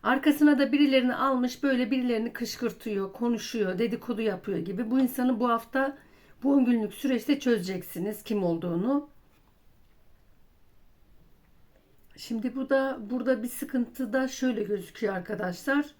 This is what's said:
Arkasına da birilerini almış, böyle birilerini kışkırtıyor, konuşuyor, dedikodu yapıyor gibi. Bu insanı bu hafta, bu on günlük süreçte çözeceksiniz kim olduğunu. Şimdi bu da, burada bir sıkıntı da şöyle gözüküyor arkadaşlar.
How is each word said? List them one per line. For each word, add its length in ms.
Arkasına 560
da 120
birilerini 440
almış, 480
böyle 280
birilerini 420
kışkırtıyor, 800
konuşuyor, 640
dedikodu 420
yapıyor 360
gibi. 340
Bu 80
insanı 400
bu 100
hafta, 480
bu 100
on 120
günlük 280
süreçte 460
çözeceksiniz 840
kim 200
olduğunu. 680
Şimdi 380
bu 140
da, 280
burada 340
bir 40
sıkıntı 640
da 140
şöyle 360
gözüküyor 520
arkadaşlar. 680